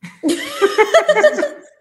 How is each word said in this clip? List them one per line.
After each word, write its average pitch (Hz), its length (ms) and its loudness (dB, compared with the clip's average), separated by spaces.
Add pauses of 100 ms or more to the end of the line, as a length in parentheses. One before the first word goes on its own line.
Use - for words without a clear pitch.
<laughs> - 1600 0 (200)